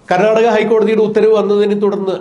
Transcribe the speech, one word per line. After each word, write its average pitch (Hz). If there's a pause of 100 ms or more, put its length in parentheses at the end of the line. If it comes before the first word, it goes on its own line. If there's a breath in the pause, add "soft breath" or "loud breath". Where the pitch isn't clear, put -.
(100)
കർണാടക 220
ഹൈക്കോടതിയുടെ 214
ഉത്തരവ് 214
വന്നതിനെ 202
തുടർന്ന് 196